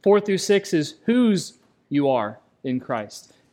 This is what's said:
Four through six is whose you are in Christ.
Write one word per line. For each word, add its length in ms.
Four 160
through 180
six 380
is 180
whose 460
you 180
are 300
in 160
Christ. 540